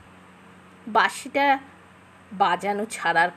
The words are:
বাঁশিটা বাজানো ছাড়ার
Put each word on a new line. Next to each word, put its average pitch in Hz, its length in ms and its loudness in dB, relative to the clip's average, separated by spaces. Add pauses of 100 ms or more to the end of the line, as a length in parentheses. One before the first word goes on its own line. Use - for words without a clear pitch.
(880)
বাঁশিটা 269 720 0 (760)
বাজানো 196 520 0
ছাড়ার 170 520 0